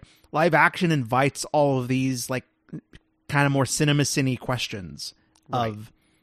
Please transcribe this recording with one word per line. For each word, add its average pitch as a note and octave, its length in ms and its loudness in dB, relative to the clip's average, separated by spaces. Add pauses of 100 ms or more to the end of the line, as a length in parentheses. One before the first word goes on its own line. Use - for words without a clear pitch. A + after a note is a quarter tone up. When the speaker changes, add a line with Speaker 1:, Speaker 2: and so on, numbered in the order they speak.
(320)
Speaker 1:
live D3 220 2
action E3 400 4
invites C3 580 0
all C#3+ 300 2
of A#2+ 80 -6
these, C3 400 -2
like, B2+ 160 -6 (840)
kind C#3+ 180 2
of C#3+ 60 2
more C#3 140 2
cinema-cine C#3+ 720 0
questions G2 760 -8 (360)
Speaker 2:
Right. A#2+ 220 -2
Speaker 1:
of, G#2+ 200 -14 (320)